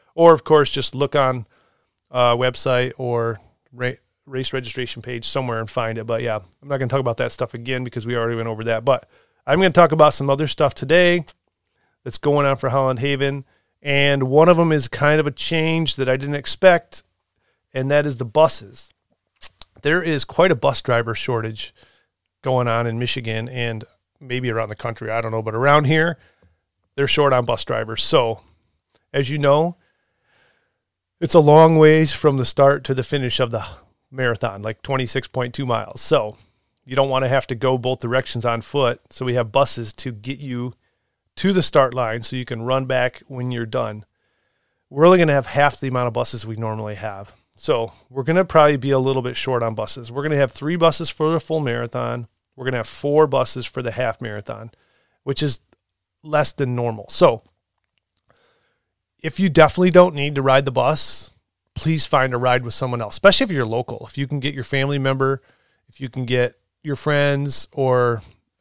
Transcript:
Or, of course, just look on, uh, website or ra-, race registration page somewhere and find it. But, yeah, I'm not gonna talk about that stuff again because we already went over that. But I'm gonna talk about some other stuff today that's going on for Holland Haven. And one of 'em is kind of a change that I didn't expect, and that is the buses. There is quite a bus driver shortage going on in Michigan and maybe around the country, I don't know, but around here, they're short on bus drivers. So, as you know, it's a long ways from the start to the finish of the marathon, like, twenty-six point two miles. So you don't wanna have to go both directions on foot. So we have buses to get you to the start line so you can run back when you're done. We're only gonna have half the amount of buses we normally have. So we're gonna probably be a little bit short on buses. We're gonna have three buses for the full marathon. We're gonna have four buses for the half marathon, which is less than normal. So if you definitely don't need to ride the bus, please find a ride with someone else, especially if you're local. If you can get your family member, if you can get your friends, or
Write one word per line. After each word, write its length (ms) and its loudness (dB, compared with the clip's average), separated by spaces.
Or, 180 8
of 100 0
course, 260 4
just 260 -4
look 200 -2
on, 300 0
uh, 240 2
website 600 0
or 440 -4
ra-, 220 -2
race 260 -6
registration 480 -8
page 240 -10
somewhere 340 -4
and 100 -8
find 280 -4
it. 80 -8
But, 160 -2
yeah, 180 -4
I'm 80 -20
not 80 -2
gonna 120 -4
talk 100 0
about 180 -2
that 140 -4
stuff 220 -8
again 300 -6
because 220 -10
we 100 -4
already 220 -2
went 100 -4
over 180 -8
that. 200 -2
But 240 0
I'm 140 2
gonna 120 4
talk 200 6
about 220 6
some 160 -2
other 180 0
stuff 260 0
today 520 2
that's 140 -8
going 280 2
on 100 2
for 140 -4
Holland 300 0
Haven. 440 -2
And 400 2
one 260 4
of 80 6
'em 140 2
is 160 0
kind 320 2
of 80 0
a 40 0
change 640 -2
that 120 0
I 80 2
didn't 180 -6
expect, 680 2
and 200 -4
that 160 4
is 100 -4
the 80 -6
buses. 640 0
There 180 2
is 240 -2
quite 260 4
a 40 2
bus 260 0
driver 320 -2
shortage 600 -6
going 260 0
on 200 0
in 100 -4
Michigan 520 -6
and 340 -6
maybe 300 -6
around 200 -2
the 60 -12
country, 360 -10
I 100 -2
don't 100 -6
know, 100 -4
but 120 -6
around 300 4
here, 340 0
they're 120 0
short 260 2
on 120 2
bus 200 -4
drivers. 360 -6
So, 380 0
as 180 -2
you 80 -6
know, 380 2
it's 140 -2
a 60 8
long 380 8
ways 360 6
from 240 0
the 80 -2
start 400 2
to 80 -4
the 100 -4
finish 360 -4
of 120 -2
the 140 -6
marathon, 500 -4
like, 200 -10
twenty-six 460 -4
point 260 -6
two 120 -6
miles. 340 -4
So 380 0
you 100 -14
don't 140 2
wanna 200 0
have 180 0
to 80 -6
go 220 0
both 220 -4
directions 460 -4
on 160 -2
foot. 480 -2
So 160 -10
we 80 -2
have 180 -2
buses 420 -6
to 180 -10
get 280 -14
you 340 -10
to 160 0
the 100 2
start 300 2
line 300 -4
so 120 -10
you 100 -6
can 160 -10
run 240 -2
back 420 -2
when 240 -6
you're 140 -6
done. 400 -6
We're 160 2
only 120 8
gonna 160 4
have 140 0
half 320 0
the 80 -6
amount 200 -2
of 60 -4
buses 320 -6
we 120 -10
normally 380 -8
have. 380 -12
So 380 -2
we're 140 -8
gonna 220 2
probably 320 6
be 140 -4
a 80 2
little 220 0
bit 160 -8
short 260 -2
on 120 -4
buses. 360 -8
We're 120 -8
gonna 120 -2
have 160 2
three 240 -6
buses 340 0
for 220 -2
the 80 0
full 220 -4
marathon. 680 -6
We're 100 -14
gonna 120 -2
have 100 -6
four 400 2
buses 380 -2
for 160 -10
the 100 -6
half 300 -6
marathon, 500 -12
which 180 -4
is 200 -4
less 300 -2
than 240 -4
normal. 340 -6
So 320 2
if 200 -8
you 100 2
definitely 420 6
don't 240 8
need 200 -4
to 60 0
ride 240 4
the 60 -2
bus, 600 -2
please 300 -2
find 280 2
a 40 -2
ride 260 0
with 100 -8
someone 280 -4
else, 140 -8
especially 300 4
if 60 -4
you're 140 -2
local. 420 -6
If 100 -16
you 100 -4
can 120 -6
get 140 -6
your 100 -10
family 360 -2
member, 420 0
if 120 -20
you 100 -10
can 160 -8
get 340 -2
your 140 -6
friends, 720 -2
or 500 0